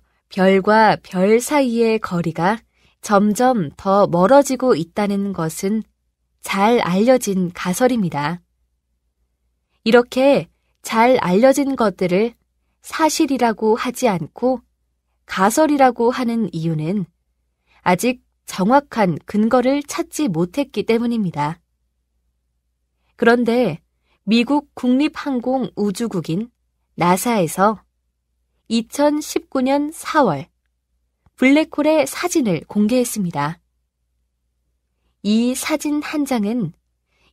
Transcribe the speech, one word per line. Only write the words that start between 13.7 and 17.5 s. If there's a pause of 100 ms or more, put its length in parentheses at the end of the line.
하지
않고 (640)
가설이라고
하는
이유는 (720)